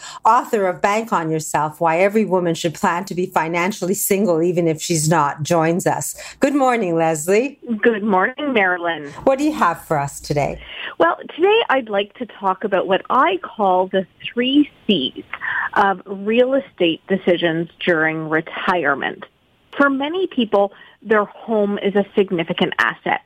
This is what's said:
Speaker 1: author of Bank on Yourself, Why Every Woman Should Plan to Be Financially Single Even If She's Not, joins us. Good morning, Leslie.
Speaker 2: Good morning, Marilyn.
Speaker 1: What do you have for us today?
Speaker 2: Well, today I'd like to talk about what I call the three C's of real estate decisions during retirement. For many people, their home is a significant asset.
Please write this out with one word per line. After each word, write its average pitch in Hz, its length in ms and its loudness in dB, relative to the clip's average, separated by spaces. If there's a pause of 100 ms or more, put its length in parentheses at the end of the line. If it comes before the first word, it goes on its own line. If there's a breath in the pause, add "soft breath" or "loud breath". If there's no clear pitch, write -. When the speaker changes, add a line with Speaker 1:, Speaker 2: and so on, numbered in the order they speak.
(260 loud breath)
Speaker 1:
author 226 400 2
of 180 160 -2
Bank 220 320 0
on 165 160 0
Yourself, 156 500 -2
Why 165 200 2
Every 202 260 2
Woman 175 300 0
Should 165 180 -4
Plan 180 320 0
to - 80 -8
Be 180 140 -2
Financially 175 680 -2
Single 190 480 0
Even 170 260 2
If 156 140 -2
She's 156 260 -2
Not, 151 360 2
joins 165 420 0
us. - 300 -2 (240 loud breath)
Good 277 160 2
morning, 233 400 2
Leslie. 165 640 0 (220)
Speaker 2:
Good 214 220 2
morning, 226 500 0
Marilyn. 170 560 0 (160)
Speaker 1:
What 269 120 4
do 277 60 -2
you 302 100 2
have 170 320 0
for 151 140 0
us 139 200 -6
today? 143 440 -4 (340 loud breath)
Speaker 2:
Well, 330 200 2 (180)
today 403 340 4
I'd 262 200 0
like 208 240 -2
to 247 120 -10
talk 190 380 -4
about 196 240 0
what 190 220 2
I 320 340 2
call 190 440 2
the 190 200 -2 (260)
three 269 380 2 (160)
C's 160 360 0 (500 loud breath)
of 196 340 2
real 226 480 0
estate 170 520 -2
decisions 170 640 0 (160)
during 160 440 0
retirement. 160 960 -2 (520)
For 285 120 4
many 302 380 -2
people, 202 460 0 (280 loud breath)
their 208 220 2
home 202 540 -2
is 196 180 -2
a 196 180 2
significant 180 680 0
asset. - 460 -2